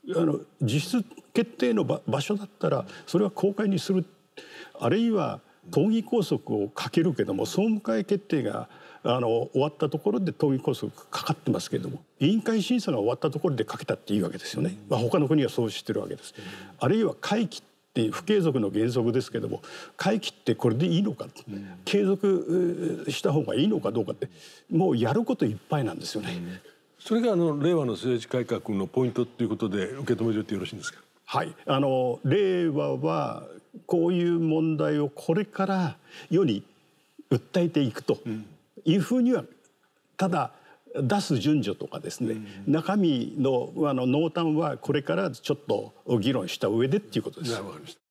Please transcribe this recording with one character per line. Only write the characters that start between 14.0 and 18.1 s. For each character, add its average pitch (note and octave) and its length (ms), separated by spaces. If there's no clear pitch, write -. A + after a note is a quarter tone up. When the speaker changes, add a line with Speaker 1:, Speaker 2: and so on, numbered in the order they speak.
Speaker 1:
い G#2 60
い F#2+ 40
わ E2+ 80
け - 60
で - 80
す - 100
よ - 80
ね。 F3+ 140
Speaker 2:
う - 0
ん。 - 20
Speaker 1:
ま C3+ 60
あ、 A2 40
他 A#2+ 180
の D3 100
国 D3+ 140
は A#2+ 60
そ A#2+ 160
う G#2+ 60
し - 120
て A2+ 100
る G#2 80
わ G2 80
け F#2+ 80
で - 80
す。 - 120
Speaker 2:
う - 40
ん。 G2+ 40
Speaker 1:
あ B2 100
る G3+ 80
い A3+ 80
は D#3+ 160
会 G#3+ 280
期 - 120
っ - 20
て A#2 80
い A2 60
う G2+ 40